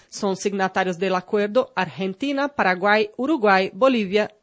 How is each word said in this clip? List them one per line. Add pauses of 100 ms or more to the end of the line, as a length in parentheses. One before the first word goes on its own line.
son
signatarios
del
acuerdo
Argentina,
Paraguay,
Uruguay,
Bolivia,